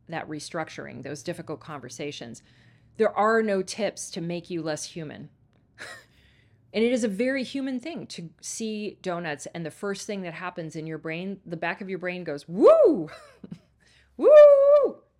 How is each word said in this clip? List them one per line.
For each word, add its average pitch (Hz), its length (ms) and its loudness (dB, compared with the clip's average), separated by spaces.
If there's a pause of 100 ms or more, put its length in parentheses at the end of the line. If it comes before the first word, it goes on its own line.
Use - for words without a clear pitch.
that 165 200 -8
restructuring, 143 760 -10
those 139 200 -12
difficult 165 380 -10
conversations. 139 800 -14 (540)
There 220 200 0
are 220 260 4
no 196 200 0
tips - 480 -6
to 185 100 -10
make 170 300 -8
you 165 120 -6
less 156 220 -6
human. 151 460 -14 (480)
<laughs> - 80 -16 (880)
And 214 80 0
it 240 80 4
is 247 140 0
a 233 40 2
very 254 360 -2
human 262 360 -6
thing 285 260 -10
to 165 240 -14 (100)
see 214 640 -8
donuts, 170 520 -6
and 170 120 -8
the 147 40 -10
first 196 360 -8
thing 196 160 -8
that 170 100 -10
happens 165 420 -10
in 156 120 -10
your 160 100 -8
brain, 175 480 -8
the 170 100 -12
back 170 280 -6
of 190 80 -10
your 185 80 -6
brain 180 260 -8
goes, 147 240 -10
"Woo! 311 640 4 (560)
<laughs> - 500 -20
Woo! 571 800 10 (240)